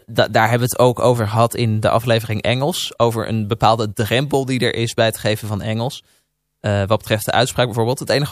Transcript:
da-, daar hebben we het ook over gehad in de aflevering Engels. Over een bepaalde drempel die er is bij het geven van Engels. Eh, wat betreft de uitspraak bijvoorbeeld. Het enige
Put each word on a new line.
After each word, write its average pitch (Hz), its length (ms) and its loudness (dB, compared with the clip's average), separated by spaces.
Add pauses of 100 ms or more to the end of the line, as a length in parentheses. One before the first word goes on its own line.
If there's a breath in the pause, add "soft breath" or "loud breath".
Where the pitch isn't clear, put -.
da-, 117 220 0
daar 113 220 2
hebben 120 200 2
we - 60 -6
het - 40 2
ook 123 200 4
over 117 280 2
gehad 113 280 2
in 110 240 0
de 107 100 2
aflevering 113 520 0
Engels. 131 580 -2
Over 117 280 0
een 107 200 -2
bepaalde 113 460 2
drempel 131 520 0
die 127 140 -2
er 123 160 -2
is 113 180 -2
bij 113 120 2
het 110 120 0
geven 107 300 -4
van 104 140 -4
Engels. 113 420 -6 (560)
Eh, 101 260 0
wat 104 140 2
betreft - 260 -2
de - 60 -4
uitspraak 123 340 0
bijvoorbeeld. 117 340 -2
Het 120 100 -6
enige 139 220 0